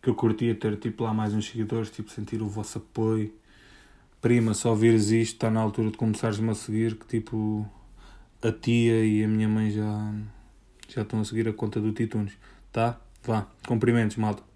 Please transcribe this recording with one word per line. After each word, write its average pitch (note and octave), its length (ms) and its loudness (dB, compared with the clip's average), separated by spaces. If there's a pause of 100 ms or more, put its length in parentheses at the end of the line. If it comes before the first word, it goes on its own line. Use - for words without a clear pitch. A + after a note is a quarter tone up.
que C3 80 0
eu A2 40 2
curtia A2+ 400 0
ter, G#2+ 220 -4
tipo, A2+ 280 -6
lá A2 100 -2
mais G#2+ 180 -2
uns G#2+ 160 -4
seguidores, A2 420 -6
tipo, - 200 -12
sentir G#2+ 320 -8
o G#2+ 60 -4
vosso G#2+ 300 -8
apoio. A2 540 -2 (880)
Prima, A2+ 340 4
se - 140 0
ouvires A2+ 420 6
isto, A2+ 300 2
tá A2+ 100 2
na A2 100 2
altura A2 300 0
de G#2+ 60 -10
começares-me A2 520 0
a A2 60 0
seguir, A2 400 -2
que, - 140 -18
tipo, G#2+ 600 -4 (720)
a A2+ 120 0
tia A#2 520 2
e G#2+ 200 4
a - 20 2
minha A2 220 2
mãe G#2+ 240 2
já, G#2+ 420 -4 (760)
já - 140 -4
estão G#2+ 180 -4
a G#2+ 40 0
seguir A2+ 240 -2
a A2 40 -2
conta G#2+ 280 -4
do G#2+ 100 0
Titunes, G#2+ 440 -4 (360)
tá? A#2 300 -2 (240)
Vá, A2 240 -2 (180)
cumprimentos, A#2 500 2
malta. G#2+ 280 -2 (100)